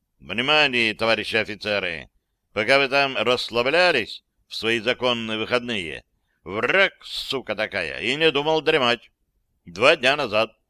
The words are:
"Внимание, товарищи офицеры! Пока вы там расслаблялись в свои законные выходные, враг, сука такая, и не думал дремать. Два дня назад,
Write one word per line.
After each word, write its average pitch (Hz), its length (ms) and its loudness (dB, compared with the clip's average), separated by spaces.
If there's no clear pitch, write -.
"Внимание, 120 760 0
товарищи 113 420 0
офицеры! 98 720 -4
Пока 110 260 2
вы 139 100 2
там 135 280 0
расслаблялись 123 1080 0
в - 60 -16
свои 113 260 -2
законные 113 580 -2
выходные, 107 680 -4
враг, 135 500 0
сука - 520 -8
такая, 95 460 -4
и 113 160 -2
не 160 140 4
думал 151 320 0
дремать. 135 480 2
Два 120 300 4
дня 135 200 2
назад, 113 400 0